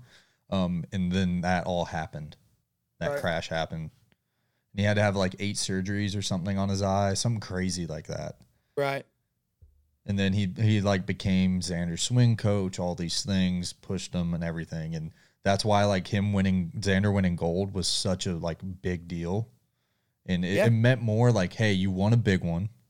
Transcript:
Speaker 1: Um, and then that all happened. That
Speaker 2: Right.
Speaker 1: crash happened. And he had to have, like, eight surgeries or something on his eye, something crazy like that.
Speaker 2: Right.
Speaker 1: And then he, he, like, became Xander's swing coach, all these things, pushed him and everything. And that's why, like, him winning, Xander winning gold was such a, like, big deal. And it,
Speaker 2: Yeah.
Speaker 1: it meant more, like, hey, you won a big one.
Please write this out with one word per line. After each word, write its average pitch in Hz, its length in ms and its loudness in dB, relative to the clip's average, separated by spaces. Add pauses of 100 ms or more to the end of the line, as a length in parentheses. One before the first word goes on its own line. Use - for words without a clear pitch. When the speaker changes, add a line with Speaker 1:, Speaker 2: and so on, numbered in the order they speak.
(520)
Speaker 1:
Um, 87 400 0
and 90 200 -2
then 90 300 0
that 87 240 0
all 87 200 -2
happened. 78 520 -8 (600)
That 82 100 -4
Speaker 2:
Right. 143 100 -4
Speaker 1:
crash 82 300 -2
happened. 80 400 -6 (840)
And 104 60 -4
he 101 60 2
had 104 100 2
to 104 60 2
have, 101 140 2
like, 95 240 0
eight 101 160 -4
surgeries 98 640 -4
or 98 40 -4
something 98 360 -4
on 98 120 0
his 98 120 0
eye, 98 340 2
something 117 240 -2
crazy 92 480 -4
like 78 200 -10
that. 76 280 -8 (420)
Speaker 2:
Right. 139 280 -2 (1000)
Speaker 1:
And 101 120 -2
then 98 160 2
he, 101 140 2 (100)
he, 107 240 4
like, 98 240 2
became 92 560 2
Xander's 85 400 -4
swing 120 360 4
coach, 101 420 0
all 87 160 -2
these 85 280 -4
things, 92 500 0
pushed - 400 -8
him 85 200 -2
and 85 100 -4
everything. 82 520 -6
And 80 160 -8 (320)
that's 98 220 2
why, 104 200 4
like, 95 220 2
him 101 260 2
winning, 92 440 2
Xander 98 360 4
winning 92 220 2
gold 87 380 0
was 90 140 -2
such - 400 -2
a, 90 60 -2
like, 85 260 -4 (220)
big 85 260 -4
deal. 87 420 -4 (760)
And 90 200 0
it, 87 100 -2
Speaker 2:
Yeah. 190 120 4
Speaker 1:
it 117 40 6
meant 117 300 4
more, 117 300 4
like, 92 220 2
hey, 107 200 2
you 95 180 2
won 98 220 2
a 120 40 6
big 98 260 2
one. 87 260 -2 (200)